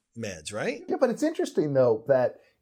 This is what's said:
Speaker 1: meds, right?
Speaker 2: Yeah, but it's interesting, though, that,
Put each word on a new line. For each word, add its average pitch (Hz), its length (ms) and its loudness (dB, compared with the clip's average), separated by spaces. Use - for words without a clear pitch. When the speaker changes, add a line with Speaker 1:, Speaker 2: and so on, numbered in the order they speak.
Speaker 1:
meds, 95 340 -10
right? 143 380 -6
Speaker 2:
Yeah, 381 100 -4
but 254 120 4
it's - 120 -4
interesting, 294 500 -2
though, 123 340 4
that, 127 300 2